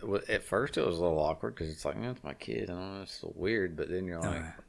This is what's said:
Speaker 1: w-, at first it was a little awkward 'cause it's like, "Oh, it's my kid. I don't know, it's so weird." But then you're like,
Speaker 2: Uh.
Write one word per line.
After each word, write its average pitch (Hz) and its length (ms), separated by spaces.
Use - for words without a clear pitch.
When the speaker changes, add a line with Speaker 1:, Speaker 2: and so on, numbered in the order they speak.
Speaker 1:
w-, 98 280
at 107 140
first 117 340
it 110 80
was 87 120
a 82 40
little 82 180
awkward 78 380
'cause 80 120
it's 78 140
like, 73 180
"Oh, 120 100
it's - 120
my 71 100
kid. - 360
I 87 40
don't 92 220
know, 98 60
it's - 180
so - 160
weird." 95 400
But 80 140
then 92 160
you're 85 160
like, 78 200
Speaker 2:
Uh. 80 100